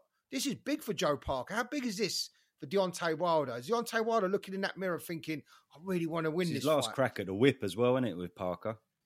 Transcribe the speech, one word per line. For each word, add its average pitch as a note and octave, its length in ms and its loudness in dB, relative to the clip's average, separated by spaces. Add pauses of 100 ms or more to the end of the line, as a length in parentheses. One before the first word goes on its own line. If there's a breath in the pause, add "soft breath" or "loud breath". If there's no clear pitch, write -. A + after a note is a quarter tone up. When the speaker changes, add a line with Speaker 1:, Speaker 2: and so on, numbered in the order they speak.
(320)
Speaker 1:
This C4 160 -4
is A3+ 80 -2
big D4 260 -4
for G#3+ 120 -4
Joe D3 240 2
Parker. C3+ 360 -6
How A3+ 100 0
big C4+ 220 -4
is G#3 120 -4
this - 320 -2 (300)
for D#3 80 -12
Deontay F3 500 0
Wilder? D3+ 400 2
Is B2 120 -8
Deontay A#3 340 0
Wilder A3+ 260 2
looking G3 240 -2
in G3 80 -4
that F#3+ 160 -2
mirror F3+ 220 -2
thinking, D#3 440 -6 (300 soft breath)
"I - 100 -20
really F3+ 240 0
wanna D#3+ 240 -2
win F3+ 160 0
Speaker 2:
It's E3 40 0
Speaker 1:
this C3+ 120 -2
Speaker 2:
his - 20 0
last C#3+ 220 4
Speaker 1:
fight"? A2 80 -8
Speaker 2:
crack C3 240 2
at G2+ 80 -4
the F#2+ 60 -2
whip B2+ 300 4
as F#2 140 -4
well, B2 200 4
isn't B2+ 100 0
it, F2 100 -4
with F2+ 160 -6
Parker? F#2+ 460 -4 (260)